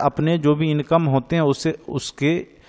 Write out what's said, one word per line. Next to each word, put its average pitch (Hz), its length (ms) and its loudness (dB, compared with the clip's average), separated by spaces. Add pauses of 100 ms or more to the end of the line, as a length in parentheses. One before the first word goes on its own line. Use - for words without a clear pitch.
अपने 160 360 0
जो 147 180 2
भी 156 160 0
इनकम 156 320 0
होते 135 320 0
हैं 165 80 2
उससे, 147 280 0 (180)
उसके 156 640 -4 (140)